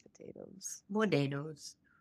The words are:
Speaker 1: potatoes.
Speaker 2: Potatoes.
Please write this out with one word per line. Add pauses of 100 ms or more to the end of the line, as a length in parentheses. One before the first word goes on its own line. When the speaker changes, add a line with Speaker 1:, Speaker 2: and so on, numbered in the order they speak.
Speaker 1:
potatoes.
Speaker 2:
Potatoes. (260)